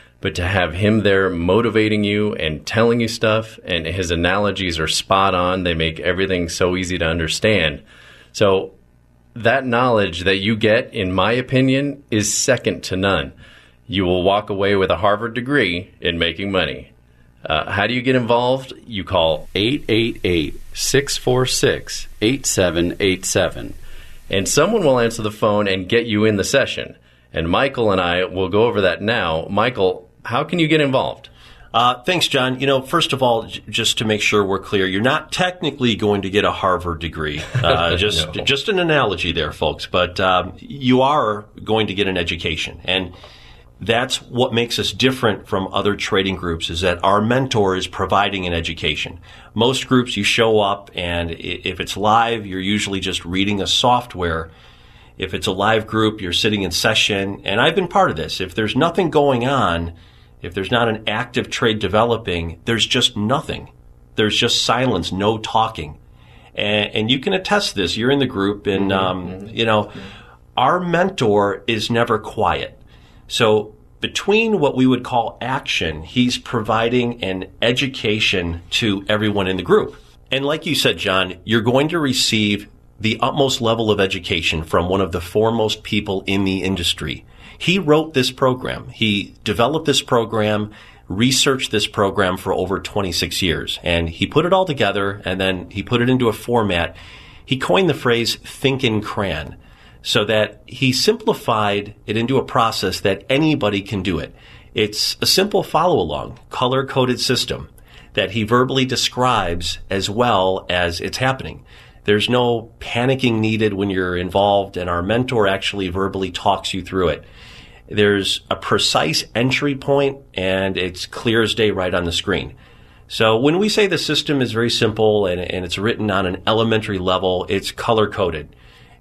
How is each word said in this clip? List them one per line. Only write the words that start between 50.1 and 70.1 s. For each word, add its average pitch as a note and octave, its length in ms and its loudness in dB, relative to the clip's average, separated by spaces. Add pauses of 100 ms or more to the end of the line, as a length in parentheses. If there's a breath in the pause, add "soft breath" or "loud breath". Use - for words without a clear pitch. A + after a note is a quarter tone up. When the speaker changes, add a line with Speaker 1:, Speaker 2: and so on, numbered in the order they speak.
Speaker 3:
you G2+ 80 -2
show A2+ 360 4
up, G2+ 340 0
and E2+ 380 -4
i-, - 20 -8
if F2 460 -6
it's - 180 -8
live, A2 480 2
you're F#2 140 -8
usually G2+ 400 -2
just F2 260 -4
reading F#2+ 380 0
a E2 40 -4
software. F2+ 840 0 (640 loud breath)
If F2+ 160 -6
it's F#2 140 -6
a G#2 40 0
live G#2+ 360 0
group, A2 340 0
you're F2 120 -4
sitting G#2+ 280 2
in F#2 80 0
session. G2 760 0
And G2 140 0
I've D#3 160 4
been F#3 120 0
part F#3 240 2
of E2+ 40 -4
this. D#2 240 -6
If F#2 140 -6
there's A2 220 0
nothing E3 340 2
going C3+ 380 4
on, E2+ 460 0 (480 soft breath)
if F2 120 -10
there's F#2+ 180 -4
not A#2 180 4
an A2 180 -4
active A2+ 420 -4
trade A2 300 0
developing, G2 840 0
there's A2+ 200 0
just - 300 0
nothing. A2 560 -4 (440)
There's A2 220 2
just - 280 0
silence, A2+ 440 0
no G2+ 280 0
talking. G#2+ 640 -4 (540 soft breath)
And, G#2 400 0
and A2 180 0
you C3 80 0
can G3 120 -4
attest F#3+ 380 0
to - 60 -10
this. F2+ 200 -2
You're A#2 160 0
in C#3+ 80 4
the C3+ 60 4
group, G2+ 420 -2
and, G2 240 0
Speaker 1:
Mm-hmm. F#2+ 140 2
Speaker 3:
um, F#2 220 -2
Speaker 1:
Mm-hmm. F#2 280 -12
Speaker 3:
you A2+ 100 0
know, G#2+ 200 4
Speaker 1:
Mm-hmm. - 140 -16 (580 loud breath)